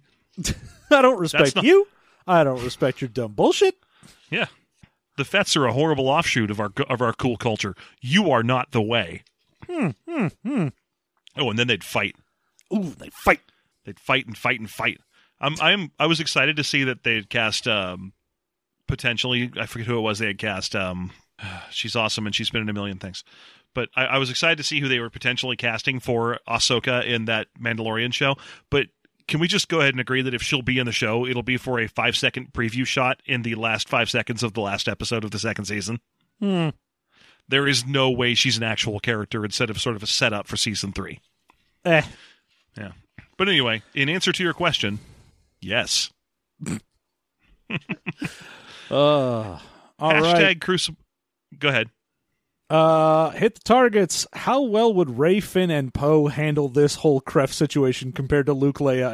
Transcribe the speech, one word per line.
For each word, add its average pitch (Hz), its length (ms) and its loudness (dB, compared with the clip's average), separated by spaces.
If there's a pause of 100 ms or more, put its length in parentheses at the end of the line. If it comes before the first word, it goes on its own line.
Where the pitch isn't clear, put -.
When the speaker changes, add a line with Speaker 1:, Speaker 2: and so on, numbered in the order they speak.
(380)
Speaker 1:
<laughs> 175 80 -8 (460)
"I 277 100 8
don't 254 180 6
respect 156 260 4
Speaker 2:
That's 131 120 2
not 185 80 2
Speaker 1:
you. 392 220 6 (380)
I 170 200 6
don't 127 180 -2
respect 127 380 -2
your 131 80 -6
dumb 110 240 -6
bullshit." 359 420 4 (540)
Speaker 2:
Yeah. 185 160 -2 (720)
The 135 80 -2
Fetts - 320 2
are 143 80 4
a 110 80 4
horrible 139 340 2
offshoot 135 420 2
of 104 120 -4
our, 104 100 -4 (160)
of 123 140 0
our 117 100 2
cool 120 240 -2
culture. 107 400 -4 (240)
You 165 320 2
are 117 100 4
not 123 300 0
the 117 100 2
way. 104 420 -2 (460)
Speaker 1:
Hmm, 302 200 -2 (180)
hmm, 311 200 -2 (180)
hmm. 220 220 -2 (680)
Speaker 2:
Oh, 139 140 0
and 214 100 -2
then 123 80 2
they'd 107 160 0
fight. - 320 -4 (580)
Speaker 1:
Ooh, 185 240 -2
they - 120 -18
fight. - 320 0 (420)
Speaker 2:
They'd - 160 -16
fight 131 280 -2
and 110 100 -12
fight 120 240 -2
and 107 80 -12
fight. 113 320 -4 (400)
I'm, 147 180 -2
I'm, 170 400 2
I 147 60 2
was 165 160 2
excited 147 340 0
to 147 80 -2
see 139 220 0
that 127 180 -4
they 117 120 0
had 104 140 -6
cast, 113 380 -2
um, 95 460 -4 (760)
potentially, 123 720 -2
I 110 60 -4
forget 113 240 -10
who 120 80 0
it 110 60 0
was 107 160 -2
they 110 80 -2
had 98 100 -4
cast. 98 360 -6
Um, 92 380 -4 (260)
<sighs> - 40 -18 (280)
she's 113 280 -6
awesome 110 280 -2
and 101 80 -6
she's 110 160 -2
been 113 120 -4
in 107 80 -4
a 104 40 -4
million 101 240 -6
things. 95 280 -14 (500)
But 120 220 -4
I, 131 80 0
I 127 140 0
was 131 100 -2
excited 165 300 0
to 143 40 -8
see 151 160 -2
who 139 80 -2
they 127 140 0
were 117 80 -6
potentially 123 480 -4
casting 120 420 -4
for 117 480 -2
Ahsoka 120 580 0
in 117 200 -2
that 110 220 -2 (140)
Mandalorian 113 520 -4
show. 139 240 0 (320)
But 139 180 2 (420)
can 151 100 0
we 175 80 2
just 185 220 0
go 165 100 0
ahead 139 140 4
and 127 80 -4
agree 127 220 -2
that 127 100 -4
if 120 80 -4
she'll 131 220 -2
be 127 160 0
in 123 80 -2
the 113 40 -4
show, 117 360 0
it'll 123 160 -2
be 127 140 0
for 123 220 -4
a 113 60 0
five-second 120 680 -2
preview 120 320 -2
shot 131 440 -2
in 123 160 -2
the 117 100 -4
last 110 340 -4
five 120 220 0
seconds 113 320 -4
of 110 140 -2
the 113 60 -4
last 98 280 -2
episode 110 340 -4
of 107 60 -6
the 104 80 -8
second 110 280 -4
season? 104 340 -6 (400)
Speaker 1:
Hmm. 185 300 0 (800)
Speaker 2:
There 139 200 2
is 127 180 0
no 135 240 2
way 120 240 0
she's 117 240 0
an 113 60 -2
actual 107 360 -4
character 107 460 -4
instead 110 240 -4
of 104 100 -6
sort 117 160 -4
of 101 60 -12
a 107 60 -8
setup 107 400 -2
for 107 100 -8
season 98 360 -4
three. 92 260 -10 (640)
Speaker 1:
Eh. 160 160 4 (760)
Speaker 2:
Yeah. 101 180 -14 (440)
But 190 120 0
anyway, 123 340 0 (100)
in 139 160 0
answer 185 220 0
to - 120 -2
your 170 120 0
question, 113 420 -2 (640)
yes. - 480 -2 (500)
<laughs> - 60 -12 (2250)
Speaker 1:
Uh, 127 680 0 (400)
all - 0 -
right. 156 240 2
Speaker 2:
Hashtag 175 360 4
Crucib-. 170 360 -2 (600)
Go 147 120 0
ahead. 117 200 0 (800)
Speaker 1:
Uh, 160 640 4
hit 226 240 0
the - 60 -20
targets. 214 720 4
How 262 280 0
well 226 320 4
would 147 240 2
Ray, 175 220 4
Finn, 185 320 0
and 139 220 -2
Poe 147 340 4
handle 147 420 0
this 143 260 4
whole 139 260 4
Kref 139 300 0
situation 131 600 0
compared 139 340 0
to 143 80 2
Luke, 139 260 2
Leia, 127 340 0